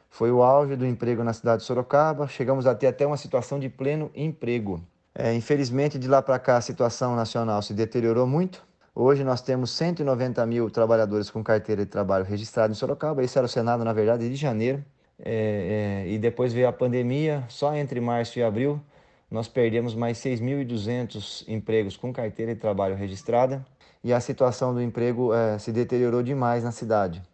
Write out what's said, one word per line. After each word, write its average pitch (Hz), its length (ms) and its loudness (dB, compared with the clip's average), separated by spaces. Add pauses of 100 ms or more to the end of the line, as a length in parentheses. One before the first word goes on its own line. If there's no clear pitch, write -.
(120)
Foi 117 200 2
o 123 120 6
auge 139 320 6
do 127 100 -2
emprego 120 380 0
na 117 100 0
cidade 113 280 2
de - 60 -12
Sorocaba, 143 600 2
chegamos 131 400 0
a 123 80 4
ter 135 100 0
até 139 220 2
uma 147 100 -2
situação 135 420 -4
de 135 80 -6
pleno 147 460 -4
emprego. 120 680 -4 (360)
É, 117 180 0
infelizmente, 139 640 0
de 127 80 -4
lá 135 140 6
pra 131 180 0
cá, 123 180 4
a 120 40 2
situação 120 540 -2
nacional 113 460 0
se 104 120 -8
deteriorou 113 540 2
muito. 175 380 -2 (300)
Hoje 139 280 4
nós 127 180 0
temos 127 300 -2
cento 165 300 -2
e - 20 -2
noventa 127 420 0
mil 117 240 0
trabalhadores 110 600 2
com 110 140 -6
carteira 107 420 0
de - 60 -10
trabalho 95 340 0
registrada 107 480 -2
em - 20 -6
Sorocaba. 139 480 -2
Esse 123 140 -2
era 127 80 4
o 117 40 -4
cenário, 117 340 0
na 113 100 0
verdade, 113 340 2
de 127 80 -4
janeiro. 135 480 -2 (360)
É, 104 840 -2
é, 87 60 -4
e 107 60 -2
depois 117 360 0
veio 123 140 4
a 120 60 0
pandemia, 131 760 0
só 143 280 -2
entre 135 260 -4
março 120 380 -2
e 123 40 2
abril, 131 380 0 (480)
nós 113 180 -4
perdemos 117 480 0
mais 117 220 -2
seis 127 240 -2
mil 131 180 -2
e 135 60 -4
duzentos 113 840 -6
empregos 107 480 0
com 123 160 -8
carteira 113 420 -6
de 113 60 -8
trabalho 98 360 0
registrada. 117 720 0 (380)
E 120 80 -2
a 120 80 4
situação 127 540 0
do 120 80 -2
emprego, 120 520 0
é, 113 260 2
se 117 120 -6
deteriorou 120 520 2
demais 120 400 0
na 120 80 -4
cidade. 101 500 0 (120)